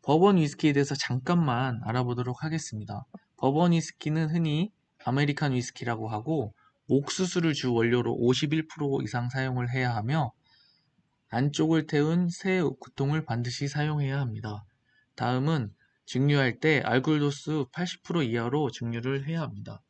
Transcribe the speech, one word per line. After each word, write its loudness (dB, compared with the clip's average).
버번 6
위스키에 4
대해서 2
잠깐만 0
알아보도록 -2
하겠습니다. -6
버번 2
위스키는 0
흔히 0
아메리칸 0
위스키라고 -4
하고 -4
옥수수를 0
주 0
원료로 2
오십일 2
프로 -4
이상 -4
사용을 -2
해야 0
하며 0
안쪽을 2
태운 2
새 0
구통을 -2
반드시 -4
사용해야 -2
합니다. -6
다음은 0
증류할 2
때 4
알코올 2
도수 -2
팔십 -6
프로 -2
이하로 0
증류를 -4
해야 -4
합니다. -10